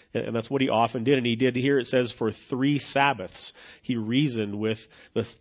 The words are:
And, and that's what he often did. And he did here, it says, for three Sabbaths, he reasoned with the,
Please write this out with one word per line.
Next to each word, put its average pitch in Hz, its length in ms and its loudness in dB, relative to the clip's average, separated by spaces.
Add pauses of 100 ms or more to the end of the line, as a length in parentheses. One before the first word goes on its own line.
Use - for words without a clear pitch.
(140)
And, 117 120 -2
and 113 100 -4
that's 113 120 -4
what 135 140 2
he 131 60 2
often 117 340 2
did. 135 160 4
And 120 80 0
he 120 80 2
did 123 220 2
here, 135 240 2
it 120 80 -4
says, 127 240 0
for 110 180 -2
three 135 480 -2
Sabbaths, 131 760 -2 (300)
he 123 140 -4
reasoned 113 600 0
with 110 300 -4 (280)
the, 110 140 -2 (120)